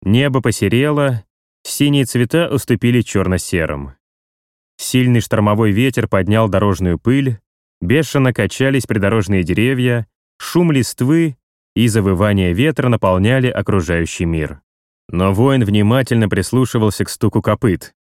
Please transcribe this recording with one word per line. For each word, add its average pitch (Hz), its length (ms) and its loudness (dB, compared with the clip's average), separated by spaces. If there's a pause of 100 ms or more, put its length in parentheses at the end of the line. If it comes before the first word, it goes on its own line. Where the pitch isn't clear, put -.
Небо 127 380 2
посерело, 127 840 0 (400)
синие 143 400 0
цвета 123 440 0
уступили 123 540 0
черно-серым. 82 920 -2 (840)
Сильный 123 440 0
штормовой 107 520 0
ветер 123 340 0
поднял 104 420 0
дорожную 92 500 0
пыль, 131 420 -2 (400)
бешено 131 520 0
качались 131 540 -2
придорожные 98 560 0
деревья, 120 640 0 (320)
шум 170 320 0
листвы 143 680 0 (380)
и 117 140 2
завывание 98 640 2
ветра 135 360 0
наполняли 110 600 2
окружающий 87 760 -2
мир. 78 360 -4 (480)
Но 92 240 0
воин 127 320 2
внимательно 107 640 2
прислушивался 107 760 0
к - 40 -12
стуку - 340 -2
копыт. - 520 -2 (140)